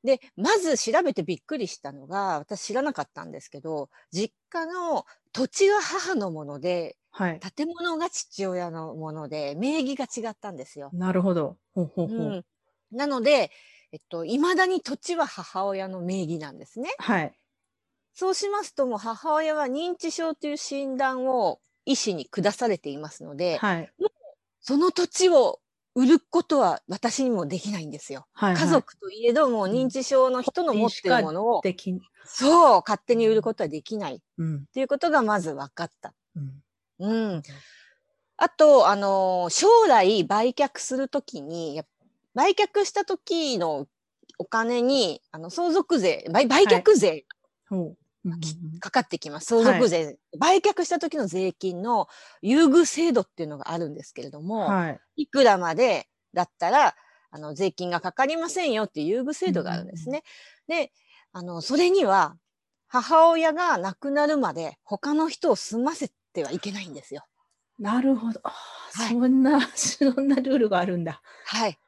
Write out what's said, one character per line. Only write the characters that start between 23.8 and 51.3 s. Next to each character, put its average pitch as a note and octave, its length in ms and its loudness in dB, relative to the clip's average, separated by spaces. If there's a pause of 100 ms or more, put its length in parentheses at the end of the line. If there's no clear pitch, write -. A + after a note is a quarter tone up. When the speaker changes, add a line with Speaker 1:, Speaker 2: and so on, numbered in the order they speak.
Speaker 1:
も G4 80 -2
う - 40 -2 (500)
そ C#4 160 0
の E4+ 140 4
土 F4 160 -2
地 F#4 220 2
を C4 300 4 (360)
売 B3+ 100 2
る D#4 140 8
こ - 240 -2
と D4 160 0
は F3+ 280 2
私 A#3+ 360 -4
に B3+ 80 0
も F3 160 -2
で F3 120 -6
き G3+ 120 -8
な G3 80 -6
い D#3 60 -10
ん D3 40 -14
で C#3+ 80 -14
す - 160 -16
よ。 C3 200 -16
Speaker 2:
は G3+ 180 0
い - 20 2
は E3 60 2
い。 - 20 2
Speaker 1:
家 D#4+ 60 2
族 - 300 2
と G4 120 -16
い A#3+ 160 -8
え A#3+ 80 6
ど C#4+ 160 4
も、 G#3+ 180 0
認 B3+ 200 0
知 C4 160 -4
症 C4 260 4
の B3+ 140 -2
人 - 200 -2
の C4+ 120 0
持 A3 120 4
っ - 40 2
て - 180 -4
る A#3+ 140 4
も D#3 80 -4
の G3 160 -2
を、 A#3 80 2
Speaker 2:
う E3 40 0
ん。 - 20 -4
本 - 0 -
人 - 0 -
し - 0 -
か F#3+ 80 0
で F#3 60 -4
き - 180 -8
ん-、 F#3 60 -6 (260)
Speaker 1:
そ C#4+ 540 6
う、 - 60 -2
勝 G#3+ 180 -2
手 A#3+ 120 2
に A3+ 120 2
売 A3 60 4
る A3 80 4
こ E3 140 -4
と F3 80 -4
は D#3 60 -4
で D3 120 -8
き G#3+ 160 -10
な F3+ 120 -6
い C3 120 -12 (160)
Speaker 2:
う E3 80 -4
ん。 D#3 120 -4
Speaker 1:
っ - 20 -8 (140)
て C4 80 -4
い - 20 0
う B3+ 40 -4
こ C#4 120 -2
と F4 100 0
が D4 140 4
ま G#3 160 0
ず D#3+ 140 -6
分 C#3 200 -12
か E3+ 120 -8
っ - 60 -16 (100)
た。 - 120 -18 (220)
Speaker 2:
う E3 40 -8
ん。 C#3 220 -12 (380)
Speaker 1:
う F#3+ 80 -6
ん。 A3 40 -2
Speaker 2:
う A3 260 -2
ん。 D3 60 -10 (920)
Speaker 1:
あ - 140 2
と、 C#4+ 400 8
あ G3+ 60 4
の、 F#3+ 540 0
将 F4 180 2 (200)
来 G#3+ 360 6
売 A3 300 2
却 - 260 0
す - 180 -6
る C4+ 100 -2
と C#4 140 -4
き E3+ 200 -14
に、 D#3+ 340 -8
や D#3 80 -8
っ-、 - 20 -14 (480)
売 F4 200 2
却 G4+ 320 0
し - 60 -8
た G4+ 120 -2
時 D#4+ 540 -4
の D3+ 300 -4 (500)
お - 80 -8
金 A#3 380 -2
に、 B3 480 0
あ D#3 80 -16
の、 E3 100 -14
相 E4+ 220 -2
続 E4+ 260 2
税、 F3+ 320 0
売-、 A3+ 180 4
売 D4+ 180 6
却 G#4+ 280 6
税 G#3 140 6
Speaker 2:
は D#3+ 80 2
い。 - 100 -14 (440)
ほ G3 60 -4
う。 F#3 40 -2
う - 20 -2
ん E3 40 -4
う - 440 -12
ん E3+ 40 -6
う - 40 -8
ん。 - 40 -10
Speaker 1:
き-、 D#3 140 -8 (240)
か - 120 -12
か B3+ 80 2
っ - 80 -2
て - 120 -8
き D#3 100 -12
ま D3 100 -12
す。 - 60 -14
相 A3+ 180 2
続 F#3+ 260 6
税。 E3 160 0
Speaker 2:
は C#3+ 60 -10
い。 C#3 60 -18 (200)
Speaker 1:
売 E4+ 220 4
却 G4 240 0
し - 60 -6
た F4 100 -2
時 D#4+ 180 -6
の A3+ 100 -2
税 F#3 260 -4